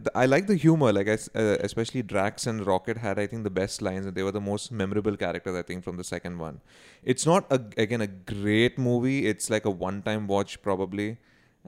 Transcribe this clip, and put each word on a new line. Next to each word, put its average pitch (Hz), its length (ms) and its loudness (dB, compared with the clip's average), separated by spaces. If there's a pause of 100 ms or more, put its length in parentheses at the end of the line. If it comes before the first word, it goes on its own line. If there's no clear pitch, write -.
(160)
I 123 100 6
like 143 220 4
the 208 80 6
humor, 156 360 6
like, 98 160 2
I 107 40 2
s-, - 240 -2
uh, 107 260 4
especially 113 400 -2
Drax 101 460 -2
and 110 180 -4
Rocket 98 320 0
had, 104 220 -2
I 104 80 0
think, 113 160 -8
the 101 80 -2
best 92 320 -2
lines, 95 240 -4
and 92 80 -8
they 95 80 -2
were 98 80 0
the 104 100 -4
most 101 300 -4
memorable 104 440 0
characters, 90 400 -4
I 90 60 -2
think, 90 220 -10
from 90 140 -8
the 90 60 -10
second 87 360 -8
one. 80 200 -10 (440)
It's - 220 0
not, 175 260 4
a, 131 100 2 (160)
again, 113 240 0
a 104 60 -2
great 104 720 0
movie. 123 480 0
It's - 240 -2
like 107 140 2
a 110 40 4
one-time 101 580 -4
watch, 98 360 0
probably, 101 540 -2 (500)